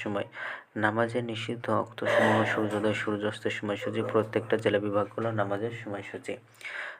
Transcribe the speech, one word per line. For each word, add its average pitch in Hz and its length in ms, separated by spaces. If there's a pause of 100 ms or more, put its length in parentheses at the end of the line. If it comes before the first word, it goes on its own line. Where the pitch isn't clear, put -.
সময়, 101 260 (500)
নামাজের 113 480
নিষিদ্ধ 117 440
ওয়াক্তসমূহ, 110 760
সূর্যোদয়, 107 560
সূর্যাস্তের 104 560
সময়সূচি, 107 460
প্রত্যেকটা 110 540
জেলা 104 220
বিভাগগুলো 104 540
নামাজের 104 440
সময়সূচি। 101 580 (640)